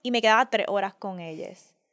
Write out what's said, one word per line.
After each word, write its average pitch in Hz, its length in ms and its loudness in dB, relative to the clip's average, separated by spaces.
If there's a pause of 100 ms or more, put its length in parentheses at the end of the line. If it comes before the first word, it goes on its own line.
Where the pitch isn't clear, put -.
y 247 80 -2
me 240 100 0
quedaba 226 260 6
tres 208 200 -2
horas 196 260 -2
con 190 240 -10
ellas. 165 560 -14 (180)